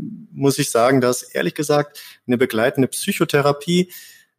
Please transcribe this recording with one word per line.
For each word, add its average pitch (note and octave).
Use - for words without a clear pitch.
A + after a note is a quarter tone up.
muss C#3
ich C#3+
sagen, B2+
dass B2
ehrlich D#3+
gesagt D3
eine B2
begleitende B2
Psychotherapie F3